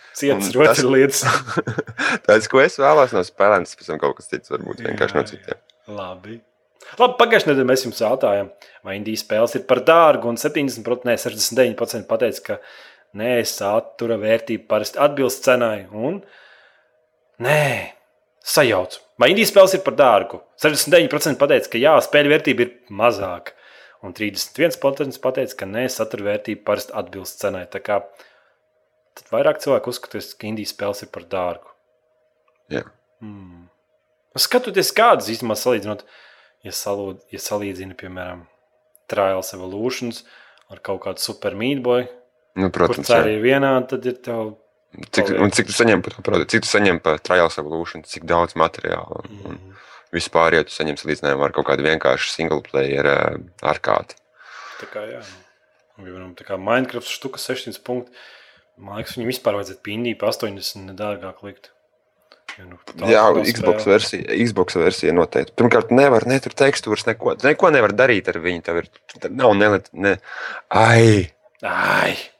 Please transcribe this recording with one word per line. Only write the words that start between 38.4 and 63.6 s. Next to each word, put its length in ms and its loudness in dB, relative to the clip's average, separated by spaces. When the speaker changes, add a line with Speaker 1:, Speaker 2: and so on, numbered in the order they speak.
Speaker 1:
Trials 440 -2
Evolutions 720 -8
ar 160 -20
kaut 220 -8
kādu 180 -8
Super 320 -6
Meat 280 -2
Boy, 260 0
Speaker 2:
Nu, 120 0
protams, 380 0
Speaker 1:
kur 20 -6
ceri 300 4
Speaker 2:
jā. 80 -2
Speaker 1:
vienā, 240 2
tad 200 -8
ir 120 -4
tev 400 -8
Speaker 2:
Cik, 160 0
Speaker 1:
paliek. 160 0
Speaker 2:
un 160 4
cik 140 -2
tu 20 -8
saņem 320 4
par 100 -10
to 120 -20
produktu? 260 0
Cik 140 0
tu 20 -4
saņem 320 2
par 200 0
Trials 380 2
Evolution? 460 -8
Cik 240 -16
daudz 320 0
materiāla? 640 -4
Un, 160 -18
un 140 -14
Speaker 1:
Mhm. 160 -18
Speaker 2:
vispār, 480 2
ja 60 4
tu 120 -8
saņem 240 -6
salīdzinājumu 460 -2
ar 100 -2
kaut 140 -2
kādu 160 0
vienkāršu 420 0
single 340 -4
player, 460 -2
eh, 300 0
arkādi. 540 -2
Speaker 1:
Tā 100 -18
kā 160 -10
jā. 140 -14
Un, 60 -20
piemēram, 320 -18
tā 80 -20
kā 160 -8
Minecraft 480 -2
štuka 320 -10
sešsimt 440 -8
punkti, 280 -8
man 220 -14
liekas, 160 -12
viņam 160 -6
vispār 240 -2
vajadzētu 260 -8
pie 140 -10
indie 200 -4
pa 120 -4
astoņdesmit 640 -8
nedārgāk 520 -10
likt. 280 -20
Ja 80 -20
nu, 160 -20
tā 240 -8
Speaker 2:
Jā, 240 6
Speaker 1:
nav 160 2
Speaker 2:
Xbox 380 0